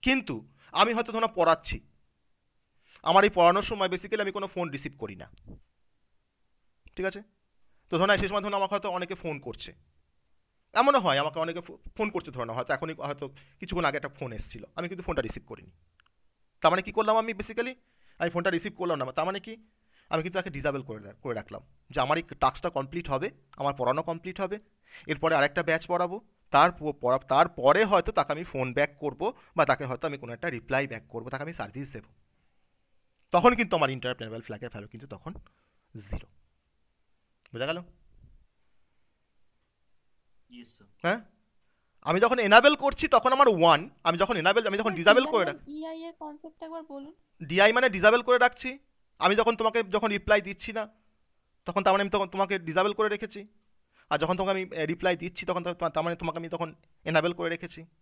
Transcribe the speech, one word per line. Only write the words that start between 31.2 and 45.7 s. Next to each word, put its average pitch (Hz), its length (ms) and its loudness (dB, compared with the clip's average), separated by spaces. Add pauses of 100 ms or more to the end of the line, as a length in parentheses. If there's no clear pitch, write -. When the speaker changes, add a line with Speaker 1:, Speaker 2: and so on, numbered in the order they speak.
Speaker 1:
তাকে 135 160 -8
আমি 170 160 -12
সার্ভিস 117 340 -10
দেবো, 110 140 -18 (1200)
তখন 185 260 6
কিন্তু 196 200 -2
আমার 139 160 2
ইন্টারাপ্ট 123 280 -8
এনাবেল 113 240 -12
ফ্ল্যাগের 113 260 -10
ভ্যালু 104 200 -14
কিন্তু 120 220 -18
তখন 151 160 -16 (800)
জিরো। - 180 -8 (1300)
বোঝা 123 160 -6
গেল? 170 100 -6 (2750)
Speaker 2:
ইয়েস, - 220 -18
স্যার। - 120 -20 (160)
Speaker 1:
হ্যাঁ, 196 160 0 (880)
আমি 175 160 2
যখন 247 120 2 (100)
এনাবেল 247 360 8
করছি 277 220 -2 (100)
তখন 254 220 4
আমার 269 120 8 (100)
ওয়ান, 160 220 8 (260)
আমি 170 160 0
যখন 226 200 0
এনাবেল, 202 260 4
আমি 196 120 -2
যখন 220 120 -2
Speaker 3:
স্যার, 160 60 -6
Speaker 1:
ডিসেবল 220 340 8
করে 208 120 2
Speaker 3:
ডিএনএল 151 120 -6
Speaker 1:
রাখি। - 220 -20